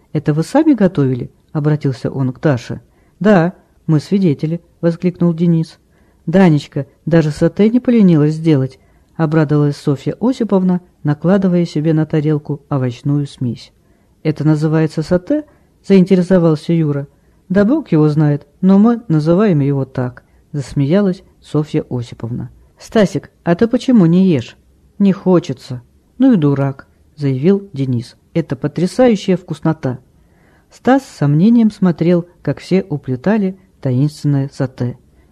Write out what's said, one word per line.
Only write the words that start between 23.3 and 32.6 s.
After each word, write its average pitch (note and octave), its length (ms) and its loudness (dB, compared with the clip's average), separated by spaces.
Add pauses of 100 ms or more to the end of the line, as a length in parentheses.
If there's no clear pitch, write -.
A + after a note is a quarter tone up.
а E3+ 120 0
ты A#3 120 0
почему A#3+ 380 2
не F3+ 200 4
ешь?" C#3+ 300 -2 (440)
"Не G3 120 2
хочется". D#3+ 680 -2 (360)
"Ну B3+ 160 4
и G3+ 40 2
дурак", C#3 500 -2 (280)
заявил D3+ 580 -2
Денис. C3 420 -6 (180)
"Это D3+ 220 -6
потрясающая F#3 840 0
вкуснота". D3+ 600 -6 (720)
Стас C4 320 0
с - 140 -20
сомнением G#3 540 2
смотрел, F3 560 0 (140)
как - 180 -6
все F#3 240 -2